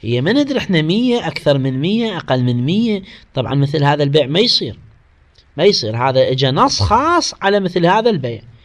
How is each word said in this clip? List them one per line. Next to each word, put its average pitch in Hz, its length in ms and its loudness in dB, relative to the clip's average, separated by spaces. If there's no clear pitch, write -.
هي 120 200 -2
ما 165 120 0
ندري 277 240 0
احنا 165 240 0
مية، 220 460 0
أكثر 147 300 0
من 131 220 -2
مية، 208 380 -2
أقل 131 260 -2
من 123 220 0
مية. 208 360 0
طبعا 127 220 -4
مثل 143 280 0
هذا 147 200 2
البيع 143 220 2
ما 147 140 -2
يصير، 170 400 -2
ما 151 60 0
يصير. 123 340 2
هذا 135 340 2
اجى 131 200 0
نص 226 300 0
خاص 294 600 0
على 196 180 2
مثل 180 260 0
هذا 220 240 2
البيع، 123 320 -4